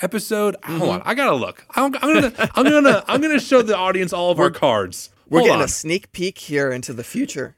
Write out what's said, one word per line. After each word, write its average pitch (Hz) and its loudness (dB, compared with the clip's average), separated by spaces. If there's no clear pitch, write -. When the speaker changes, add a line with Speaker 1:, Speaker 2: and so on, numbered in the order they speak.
Speaker 1:
episode. 208 -2
Speaker 2:
Mm-hmm. 160 -6
Speaker 1:
Hold 156 0
on, 90 -4
I 220 -2
gotta 240 0
look. 98 -6
I'm, 269 0
I'm 302 2
gonna, 247 2
I'm 247 4
gonna, 277 4
I'm 240 0
gonna 302 2
show 254 4
the 208 0
audience 185 0
all 175 0
of 165 0
our 147 4
Speaker 2:
We're, 139 2
Speaker 1:
cards. 107 -2
Speaker 2:
we're 156 4
Speaker 1:
Hold 233 6
Speaker 2:
getting 123 4
Speaker 1:
on. - 2
Speaker 2:
a - -4
sneak - -6
peek 185 -6
here 143 -2
into 123 -8
the 113 -10
future. 220 -8